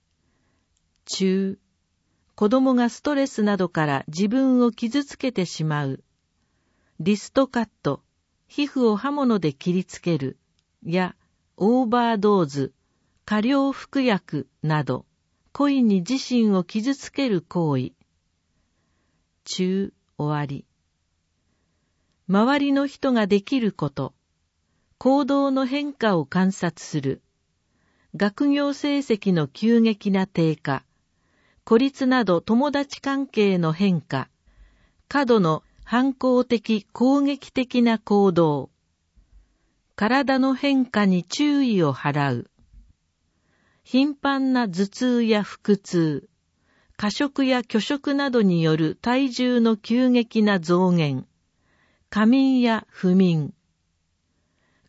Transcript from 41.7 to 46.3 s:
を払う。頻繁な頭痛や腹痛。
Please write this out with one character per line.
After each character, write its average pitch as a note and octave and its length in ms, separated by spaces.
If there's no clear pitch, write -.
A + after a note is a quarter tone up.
を C#3+ 100
払 C#3+ 400
う。 A#2+ 160
頻 C#4 300
繁 C4+ 400
な A#3+ 140
頭 F#3 200
痛 A#3+ 360
や A3 200
腹 - 340
痛。 D#3+ 500